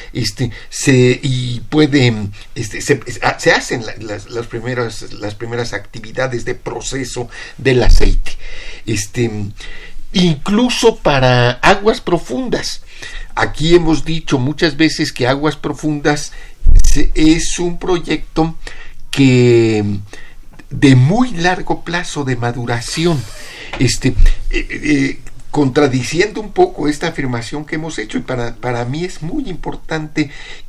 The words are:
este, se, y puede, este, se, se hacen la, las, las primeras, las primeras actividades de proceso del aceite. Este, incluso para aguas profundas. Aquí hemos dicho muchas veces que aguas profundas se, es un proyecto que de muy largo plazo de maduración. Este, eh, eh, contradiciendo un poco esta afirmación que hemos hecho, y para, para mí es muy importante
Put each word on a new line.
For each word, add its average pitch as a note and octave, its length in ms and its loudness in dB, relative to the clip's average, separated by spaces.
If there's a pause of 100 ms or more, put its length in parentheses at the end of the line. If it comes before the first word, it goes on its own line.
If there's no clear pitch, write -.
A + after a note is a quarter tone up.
(140)
este, A#2+ 360 -4 (200)
se, B2 520 2
y B2 380 -4 (100)
puede, C#3+ 440 4 (420)
este, - 260 -10
se, B2+ 200 0 (380)
se E3 120 2
hacen F#3 340 -2
la, G#2+ 140 -10
las, G#2 300 -10
las A#2 180 -8
primeras, A#2 640 -8
las G#2+ 220 -10
primeras A#2 380 -6
actividades A2+ 720 -6
de A#2+ 100 -6
proceso A#2+ 720 -8 (300)
del B2+ 260 2
aceite. - 540 8 (480)
Este, A2 440 -4 (840)
incluso G#3 840 2
para B2+ 540 2
aguas G3+ 500 0
profundas. - 800 -4 (540)
Aquí C#3+ 400 2
hemos D#3+ 280 4
dicho - 360 -2
muchas D3 360 -2
veces D#3 380 0
que A#2+ 140 -2
aguas C#3+ 280 0
profundas D3 800 -4 (500)
se, - 300 10
es D#3+ 460 4
un F3 180 -2
proyecto D#3+ 800 -2 (540)
que A#2+ 760 4 (840)
de C3 240 6
muy G3 360 4
largo E3+ 520 -2
plazo D3+ 400 -6
de C3 120 -2
maduración. A#2+ 880 -2 (540)
Este, C3 320 2 (400)
eh, - 200 -2
eh, C#3 500 -2 (320)
contradiciendo C#3+ 880 0
un G#3 100 -12
poco F3+ 360 0
esta D3+ 200 -2
afirmación C#3 580 -6
que D#3 80 -8
hemos D#3 240 -6
hecho, A2+ 220 -6
y - 20 -6
para, A#2+ 320 -6
para A#2+ 320 -4
mí D3 180 -4
es F#3 200 -8
muy F#3+ 260 -4
importante D#3 800 -6 (400)